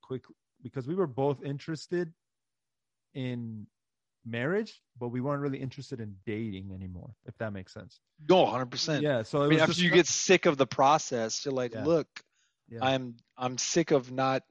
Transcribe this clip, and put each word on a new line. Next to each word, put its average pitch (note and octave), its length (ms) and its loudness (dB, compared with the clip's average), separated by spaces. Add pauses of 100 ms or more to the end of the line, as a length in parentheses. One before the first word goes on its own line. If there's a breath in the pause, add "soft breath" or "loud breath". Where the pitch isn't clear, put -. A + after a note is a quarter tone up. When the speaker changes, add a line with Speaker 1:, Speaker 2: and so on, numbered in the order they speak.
Speaker 1:
quick, C3 200 -10 (380)
because B2+ 260 -8
we D#3+ 80 -4
were F#3+ 120 0
both C3+ 360 0
interested D#3+ 680 -6 (1000)
in A#2+ 520 -8 (600)
marriage, C#3+ 560 -4 (180)
but A#2+ 100 -6
we B2 120 -4
weren't C#3+ 200 -2
really C#3 180 -4
interested C3 400 -10
in G#2 160 -10 (100)
dating G#2 480 -6
anymore, F#2 380 -12 (140)
if - 120 -16
that A2 160 -6
makes F#2+ 200 -14
sense. - 260 -20 (300)
Speaker 2:
No, F3+ 160 8
hundred B2 260 -2
percent. C3 320 -2
Speaker 1:
Yeah, C3+ 200 0
so C#3+ 180 -2
it C#3+ 40 4
Speaker 2:
I - 20 4
mean, D3+ 80 6
Speaker 1:
was D#3 80 6
Speaker 2:
after D#3+ 100 2
Speaker 1:
just E3+ 100 0
Speaker 2:
you F3 60 4
Speaker 1:
not D#3+ 60 4
Speaker 2:
get F3 120 8
sick - 380 4
of D3+ 120 4
the C3+ 100 4
process, C3+ 760 2
you're C#3 80 -4
like, B2 200 -4
Speaker 1:
Yeah. A2 120 -6
Speaker 2:
"Look, D#3 220 2 (600)
Speaker 1:
Yeah. A#2 120 -14
Speaker 2:
I'm, B2+ 340 -2 (220)
I'm B2+ 200 -4
sick - 340 0
of B2+ 200 2
not C3 400 0